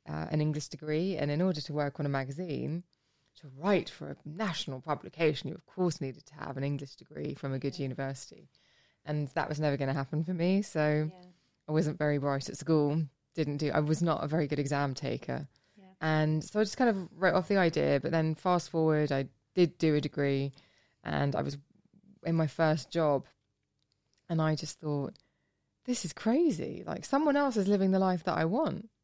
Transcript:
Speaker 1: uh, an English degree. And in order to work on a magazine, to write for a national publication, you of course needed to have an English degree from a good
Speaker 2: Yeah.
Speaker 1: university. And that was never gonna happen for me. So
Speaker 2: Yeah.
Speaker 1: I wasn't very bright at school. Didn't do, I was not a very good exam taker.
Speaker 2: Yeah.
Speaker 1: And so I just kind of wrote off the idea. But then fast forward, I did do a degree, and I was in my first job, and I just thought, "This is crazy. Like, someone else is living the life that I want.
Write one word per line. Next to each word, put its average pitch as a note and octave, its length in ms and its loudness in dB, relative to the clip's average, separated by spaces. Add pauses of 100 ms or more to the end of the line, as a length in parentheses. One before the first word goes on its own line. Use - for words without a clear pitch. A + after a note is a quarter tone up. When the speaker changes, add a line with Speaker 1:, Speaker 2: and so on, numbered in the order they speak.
Speaker 1:
uh, D#3 220 -6
an D#3 100 0
English D3+ 300 -2
degree. D#3 480 -2
And C#3+ 140 -2
in D3 100 0
order F3+ 180 2
to D3 140 -8
work C#3+ 260 -2
on D3+ 60 0
a C#3+ 40 0
magazine, C#3 760 -4 (580)
to D3 160 -18
write F3 320 2
for D3 220 -12
a C#3 140 -10
national D#3 560 -6
publication, D3+ 680 -2
you - 60 -8
of - 100 -20
course F3+ 340 0
needed C3+ 280 -8
to - 80 -20
have C#3 200 -10
an B2+ 80 -4
English C#3+ 320 -4
degree D3 380 -8
from C3+ 200 -6
a C3 60 -2
good C3+ 180 -4
Speaker 2:
Yeah. D3 60 -4
Speaker 1:
university. C3+ 640 -8 (560)
And D3+ 260 -2
that - 200 -2
was D3+ 100 -4
never D3 160 2
gonna C3+ 180 0
happen D3+ 300 -2
for F3 100 -2
me. F#3 280 4
So D3+ 500 2
Speaker 2:
Yeah. F3+ 140 -20 (420)
Speaker 1:
I D#3 60 -6
wasn't D3+ 240 2
very D3 200 2
bright C#3 320 0
at C#3+ 80 -10
school. D3+ 480 2 (280)
Didn't D3 240 -2
do, D3 140 0
I - 100 2
was D3+ 200 2
not E3 220 2
a D3+ 40 -2
very D3+ 200 0
good D3 120 -2
exam C#3+ 340 0
taker. B2+ 540 -6 (300)
Speaker 2:
Yeah. F#3+ 240 -20
Speaker 1:
And D#3 420 2
so - 160 -4
I G#3+ 40 4
just G#3 140 -2
kind B3 120 4
of F#3+ 240 -2
wrote F3+ 220 2
off F3+ 120 2
the G3+ 100 2
idea. C#3+ 440 4
But - 100 -2
then D#3+ 240 2
fast F3+ 340 0
forward, D#3 420 2
I C3+ 180 -2 (260)
did F3 220 4
do D#3 180 4
a D3 60 4
degree, C#3 500 0 (520)
and C#3+ 320 0
I - 60 0
was C#3+ 160 -4 (640)
in E3 120 0
my D#3+ 120 2
first D#3 440 0
job, D3+ 360 2 (1040)
and D#3+ 120 2
I D#3 140 2
just - 240 -10
thought, D3 380 -4 (680)
"This B3 180 -2
is E3 80 -4
crazy. C4 720 0
Like, - 200 -6
someone C#4+ 320 2
else C#4 180 2
is G3 120 2
living G3 240 4
the F#3+ 80 4
life F#3 260 2
that F3 120 0
I D#3+ 80 2
want. G#3 440 -2 (140)